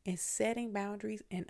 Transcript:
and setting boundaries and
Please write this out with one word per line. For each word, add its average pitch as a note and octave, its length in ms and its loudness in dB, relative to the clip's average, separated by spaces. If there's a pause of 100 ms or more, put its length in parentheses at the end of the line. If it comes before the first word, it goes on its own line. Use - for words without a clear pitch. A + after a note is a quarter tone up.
and F3+ 120 0
setting A#3 540 2
boundaries G3+ 580 -2
and F#3 200 0